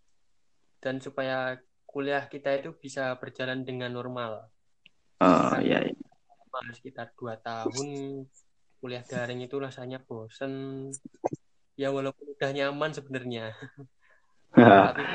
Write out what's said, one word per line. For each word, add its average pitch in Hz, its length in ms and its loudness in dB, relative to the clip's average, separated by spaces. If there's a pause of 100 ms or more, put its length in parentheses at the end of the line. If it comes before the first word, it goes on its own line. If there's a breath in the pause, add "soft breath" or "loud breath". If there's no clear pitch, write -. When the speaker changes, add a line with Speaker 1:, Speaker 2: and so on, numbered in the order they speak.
(760)
Speaker 1:
Dan 131 220 -6
supaya 131 560 -4 (320)
kuliah 139 380 -2
kita 139 300 -4
itu 135 200 -6
bisa 135 420 -6
berjalan 127 460 -6
dengan 127 280 -6
normal. 120 600 -8 (680)
Speaker 2:
Oh, 90 320 6
Speaker 1:
Kan - 140 0
Speaker 2:
iya, - 180 2
iya. - 140 -4 (760)
Speaker 1:
sekitar 117 420 -14
dua 113 220 -10
tahun 117 520 -6 (920)
kuliah 123 240 -10
daring 123 380 -6
itu 127 160 -10
rasanya 131 440 -10
bosen. 135 880 -10 (840)
Ya, 139 200 -4
walaupun 139 400 -6
udah 139 180 -4
nyaman 143 400 -2
sebenarnya. 123 640 -8
Speaker 2:
<laughs> - 1040 -6
Speaker 1:
Tapi 107 460 10 (120)